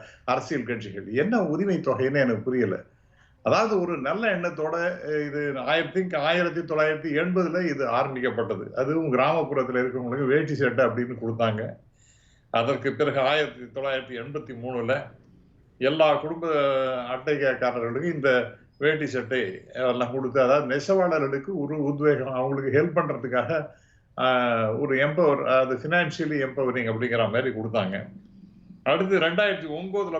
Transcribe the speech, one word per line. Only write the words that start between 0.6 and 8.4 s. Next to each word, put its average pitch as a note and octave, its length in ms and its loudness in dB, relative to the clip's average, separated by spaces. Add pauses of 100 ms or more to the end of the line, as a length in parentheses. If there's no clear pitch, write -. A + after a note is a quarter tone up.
கட்சிகள். G2+ 460 -6
என்ன F#3+ 300 2
உரிமை F3 340 0
தொகைன்னு C3+ 440 0
எனக்கு A#2+ 220 2
புரியல. A#2+ 340 0 (680)
அதாவது G3+ 380 2
ஒரு E3+ 160 -2
நல்ல F#3 380 0
எண்ணத்தோட, E3 400 -4 (300)
அஹ், D3+ 200 -2
இது C#3+ 340 -4
I D3 220 0
think F3+ 340 -2
ஆயிரத்தி E3 460 0
தொள்ளாயிரத்தி D#3 520 0
எண்பதுல F3+ 520 0
இது C3+ 220 -2
ஆரம்பிக்கப்பட்டது. A#2 840 -2